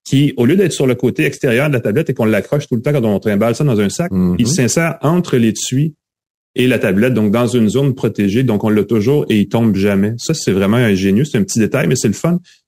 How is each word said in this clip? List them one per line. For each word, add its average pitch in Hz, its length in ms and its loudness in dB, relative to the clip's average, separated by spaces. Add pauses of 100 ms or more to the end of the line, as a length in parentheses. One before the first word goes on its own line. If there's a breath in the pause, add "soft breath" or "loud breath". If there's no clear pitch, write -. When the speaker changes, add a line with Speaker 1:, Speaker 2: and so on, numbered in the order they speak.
Speaker 1:
qui, 139 300 0
au 240 80 2
lieu 160 120 4
d'être 196 160 2
sur 139 140 -2
le 123 80 2
côté 127 300 0
extérieur 143 440 0
de 147 40 0
la 123 80 0
tablette 127 300 -2
et 127 40 -6
qu'on 117 120 -2
l'accroche 110 420 -2
tout - 80 -2
le 113 60 -4
temps 123 100 0
quand 127 100 0
on 104 160 0
trimballe 110 360 0
ça 156 100 -2
dans 117 160 2
un 101 80 0
sac, 170 240 -4
Speaker 2:
Mhm. 92 260 0
Speaker 1:
il 117 80 2
s'insère 156 540 0
entre 165 380 0
l'étui 127 560 -2 (600)
et 123 120 0
la 123 120 2
tablette, 110 360 2
donc 107 180 0
dans 120 140 0
une 110 240 2
zone 135 240 0
protégée. 104 500 -2
Donc, 107 200 0
on 110 40 0
l'a 107 160 2
toujours 117 460 0
et 110 80 2
il 101 100 0
tombe 117 260 0
jamais. 101 440 0
Ça, - 160 -4
c'est - 180 -2
vraiment 98 240 2
ingénieux. 101 480 2
C'est - 140 -2
un 101 40 0
petit 95 160 -4
détail, 98 300 0
mais 131 80 0
c'est - 120 -2
le 98 60 0
fun. 170 240 -2 (300 soft breath)